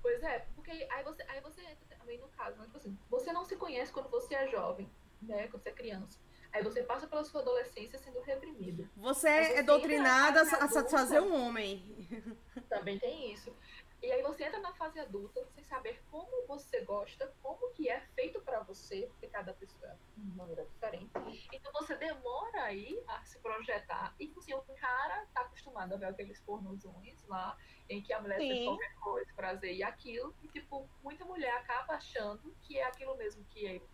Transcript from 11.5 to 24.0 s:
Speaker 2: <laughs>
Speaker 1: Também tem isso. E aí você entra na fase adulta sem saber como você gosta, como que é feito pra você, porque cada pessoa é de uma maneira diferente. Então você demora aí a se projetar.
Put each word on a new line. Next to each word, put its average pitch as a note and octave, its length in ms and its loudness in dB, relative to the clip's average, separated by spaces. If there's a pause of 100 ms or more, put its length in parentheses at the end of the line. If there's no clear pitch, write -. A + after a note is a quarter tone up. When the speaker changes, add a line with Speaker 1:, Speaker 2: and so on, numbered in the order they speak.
Speaker 2:
<laughs> A3 600 -10
Speaker 1:
Também G3+ 320 0
tem B3+ 320 -2
isso. A3 200 -12 (480)
E B3 120 0
aí B3+ 100 4
você D4 220 -2
entra D#4 160 -2
na F4 140 -6
fase D#4 260 -4
adulta G#3 420 -6 (120)
sem - 100 -20
saber - 360 -6 (100)
como A4+ 360 -4
você C#4 360 -4
gosta, - 500 -4 (100)
como B4 300 -4
que D#4+ 160 -2
é A#4+ 120 0 (140)
feito B4 280 -2
pra - 180 -2
você, G3 480 -8
porque - 200 -14
cada F#3+ 260 -8
pessoa - 360 -16
é - 40 -16 (200)
de A3 140 -14
uma F3+ 60 -8 (100)
maneira D#3+ 220 -6
diferente. G#3 440 -6 (400)
Então C#5 220 -12
você D4+ 240 -2
demora D4+ 680 -2
aí A3+ 440 -4
a - 160 -6
se - 140 -20
projetar. A3 800 -4